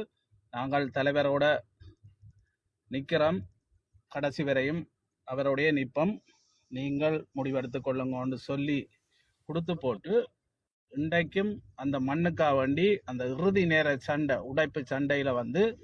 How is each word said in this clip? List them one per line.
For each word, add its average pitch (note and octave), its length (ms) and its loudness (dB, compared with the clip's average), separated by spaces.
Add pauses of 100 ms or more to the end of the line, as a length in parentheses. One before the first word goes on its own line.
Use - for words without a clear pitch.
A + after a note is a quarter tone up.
(500)
"நாங்கள் C3+ 380 -2
தலைவரோட C#3+ 560 2 (1500)
நிக்கிறோம், D3+ 480 0 (720)
கடைசி C#3+ 340 -4
வரையும் C#3 400 0 (460)
அவருடைய C#3 440 0
நிப்பம், C#3+ 420 0 (560)
நீங்கள் C#3+ 640 -2
முடிவெடுத்து C3+ 500 -4
கொள்ளுங்கன்னு" C3 500 -2
சொல்லி C#3+ 540 -4 (600)
கொடுத்து E3 280 -4
போட்டு, C3 380 -2 (800)
இன்றைக்கும் E3+ 680 -2 (120)
அந்த C#3 260 -2
மண்ணுக்கா D#3 560 2
வேண்டி, D3+ 480 2
அந்த B2+ 220 -6
இறுதி F3+ 400 2
நேர D#3 300 4
சண்டை, D3 400 0
உடைப்பு C#3 540 -2
சண்டையில C#3 440 0
வந்து B2 280 0 (220)